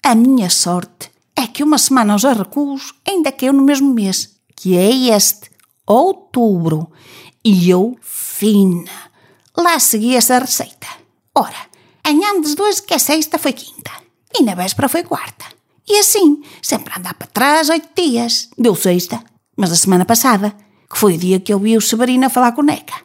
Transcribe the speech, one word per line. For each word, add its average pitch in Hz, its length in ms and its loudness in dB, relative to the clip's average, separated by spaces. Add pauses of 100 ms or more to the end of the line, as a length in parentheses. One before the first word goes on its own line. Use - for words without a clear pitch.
A 262 120 -2
minha 233 360 2
sorte - 580 -4 (280)
é 254 100 -4
que - 160 -10
uma 302 160 2
semana 226 360 2
aos 208 100 0
arrecuos 277 680 -4 (160)
ainda 339 220 -2
caiu 269 220 -2
no 277 100 4
mesmo 277 320 2
mês, 196 400 -4 (220)
que 185 200 0
é 185 140 4 (240)
este, - 340 0 (380)
outubro. 202 1040 0 (540)
E 180 260 4
eu, 196 320 2
fina, 196 880 0 (680)
lá 339 220 2
segui 233 380 0
essa 247 240 2
receita. - 480 -8 (440)
Ora, - 220 -2 (500)
em 302 200 2
antes 330 320 -2
de 381 60 -4
hoje 403 200 -2
que - 120 -8
é 302 40 -2
sexta 311 400 -2
foi 285 140 -2
quinta, - 400 -16 (440)
e 403 60 2
na 202 140 0
véspera 190 320 -4
foi 339 160 -4
quarta. - 400 -10 (440)
E 415 120 2
assim, 330 420 2 (180)
sempre - 320 -6
a - 60 -12
andar 180 160 -12
para - 140 -16
trás 285 400 0
oito 330 260 -2
dias. 240 540 -2 (100)
Deu 233 160 2
sexta, 180 480 -2 (340)
mas 185 140 -2
a 170 60 0
semana 180 280 2
passada, 214 480 0 (380)
que - 80 -8
foi 196 160 4
o 165 40 -6
dia 185 200 0
que 185 160 -2
eu 196 60 0
vi 220 160 2
o 220 40 4
Severino 247 460 0
a 254 40 0
falar 247 200 2
com 240 120 -4
o - 20 2
Neca. - 300 -2 (100)